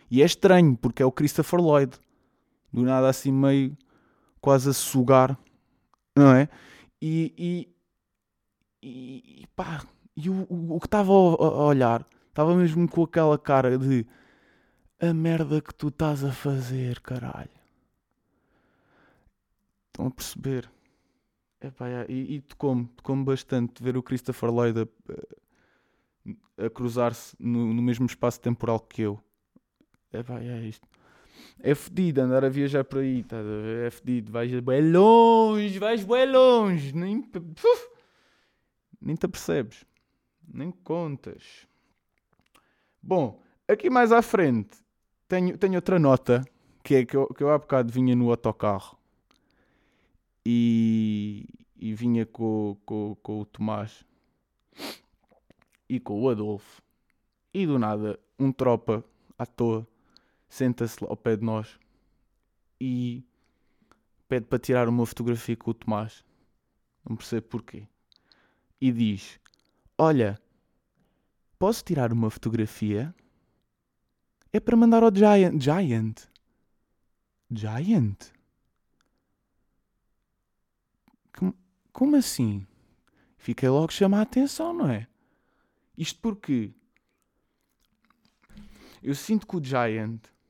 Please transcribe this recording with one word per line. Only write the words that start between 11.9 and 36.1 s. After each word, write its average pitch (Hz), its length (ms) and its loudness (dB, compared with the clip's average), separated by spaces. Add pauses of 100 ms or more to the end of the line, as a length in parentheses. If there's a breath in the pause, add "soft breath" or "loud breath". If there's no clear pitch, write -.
estava 160 260 2
mesmo 170 320 4
com 170 160 0
aquela 156 340 4
cara 131 400 2
de 131 280 0 (960 soft breath)
"a 170 140 0
merda 160 480 0
que - 120 -14
tu 151 160 -6
estás 147 340 -4
a 139 80 -2
fazer, 127 680 -6
caralho". - 480 -12 (2500)
Estão - 200 -8
a 127 40 -6
perceber? - 600 -10 (880)
Epá, 131 280 -14
é, 123 220 -10
e, 131 260 -8
e 139 60 -12
tocou-me, 127 460 -4
tocou-me 135 380 -6
bastante 131 580 -4
ver 123 140 -4
o 123 60 -6
Christopher 123 460 -6
Lloyd 117 300 0
a, 110 80 -4 (1700)
a, 110 40 -4
a 113 40 -6
cruzar-se 120 680 -4
no, 117 360 -2
no 117 80 -2
mesmo 123 240 0
espaço - 340 -4
temporal 117 400 -4
que - 220 -12
eu. 104 200 -6 (920)
Epá, 120 260 -12
é 120 220 -12
isto. 110 260 -16 (720 soft breath)
É 143 160 2
fedido 170 460 -2
andar 127 220 2
a 135 60 2
viajar 139 340 -2
por 135 160 -8
aí, 131 200 -2
estás 113 260 -10
a 104 40 -8
ver? 110 380 -6
É 120 40 -8
fedido, 120 400 -6
vais 123 280 -4
bué 127 220 2
longe, 214 960 6
vais 208 260 -4
bué 247 220 0